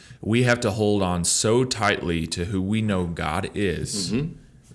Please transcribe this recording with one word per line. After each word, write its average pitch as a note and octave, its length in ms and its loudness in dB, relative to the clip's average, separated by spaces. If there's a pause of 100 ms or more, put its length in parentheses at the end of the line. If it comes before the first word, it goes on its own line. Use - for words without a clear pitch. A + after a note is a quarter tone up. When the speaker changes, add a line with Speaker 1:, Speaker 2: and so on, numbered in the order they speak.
(200)
Speaker 1:
we A#2 240 2
have A#2+ 160 2
to A2 100 2
hold G#2 320 2
on F2+ 220 0
so A#2 400 2
tightly F2+ 640 0
to F2 180 -4
who G2+ 160 -2
we A2 200 0
know F#2+ 240 0
God D#2+ 480 -4
is F2+ 580 -2
Speaker 2:
Mm-hmm. D3 200 -2 (420)